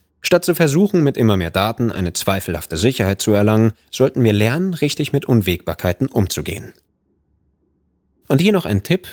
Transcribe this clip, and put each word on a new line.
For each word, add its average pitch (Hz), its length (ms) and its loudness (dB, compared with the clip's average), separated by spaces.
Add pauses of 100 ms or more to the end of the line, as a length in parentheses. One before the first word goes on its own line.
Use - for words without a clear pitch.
(220)
Statt 175 220 2
zu 175 100 0
versuchen, 170 480 2
mit 143 140 2
immer 107 220 2
mehr 85 120 -2
Daten 107 440 -2
eine 90 180 -4
zweifelhafte 90 640 -4
Sicherheit 98 460 0
zu - 100 0
erlangen, 107 400 4 (180)
sollten 131 320 0
wir 110 120 4
lernen, 135 400 0
richtig 151 400 -4
mit 143 100 2
Unwägbarkeiten 90 840 -2
umzugehen. 87 680 -4 (1500)
Und 143 140 4
hier 202 100 4
noch 196 140 2
ein 98 180 0
Tipp, - 300 -2